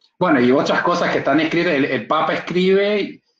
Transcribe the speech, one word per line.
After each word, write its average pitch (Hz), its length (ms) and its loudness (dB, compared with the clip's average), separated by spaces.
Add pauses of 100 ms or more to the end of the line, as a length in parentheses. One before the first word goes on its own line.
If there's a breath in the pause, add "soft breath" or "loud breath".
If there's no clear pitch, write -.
(180)
bueno, 165 240 2
y 123 100 4
otras 151 320 2
cosas 170 280 0
que 143 80 -2
están 139 200 0
escritas, 165 340 0
el, 139 120 0
el - 220 -4
Papa 165 260 -2
escribe 190 680 0
y, - 200 -10 (180)